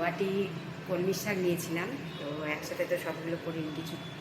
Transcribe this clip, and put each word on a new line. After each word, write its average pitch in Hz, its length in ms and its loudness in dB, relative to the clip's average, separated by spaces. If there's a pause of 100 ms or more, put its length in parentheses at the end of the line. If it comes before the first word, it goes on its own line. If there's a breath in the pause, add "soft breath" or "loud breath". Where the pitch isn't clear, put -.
আটি 175 280 2 (540)
কলমি 185 300 2
শাক 202 240 0
নিয়েছিলাম, 175 520 2 (260)
তো 156 100 -4 (220)
একসাথে 160 380 0
তো 175 120 2
সবগুলো 165 400 -2
করিনি, 160 380 -2
কিছু 160 200 -4 (260)